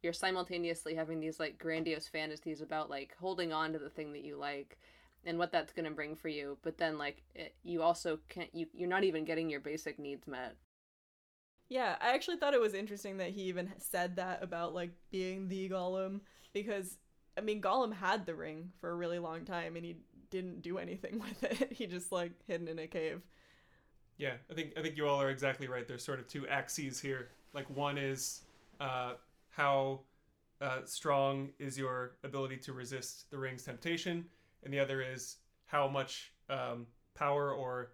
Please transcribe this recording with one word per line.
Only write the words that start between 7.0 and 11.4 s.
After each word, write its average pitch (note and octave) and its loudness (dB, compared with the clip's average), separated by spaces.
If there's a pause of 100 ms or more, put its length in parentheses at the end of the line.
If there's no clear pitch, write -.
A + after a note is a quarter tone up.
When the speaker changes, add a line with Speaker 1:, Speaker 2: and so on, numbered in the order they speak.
Speaker 1:
it, E3 -10 (100)
you E3+ 0
also E3 4
can't, - -8
you, E3 -2
you're F3 -2
not F#3+ 4
even D#3+ 4
getting D#3+ 0
your C#3+ 0
basic D3 -4
needs C#3+ -6
met. B2+ -6 (1120)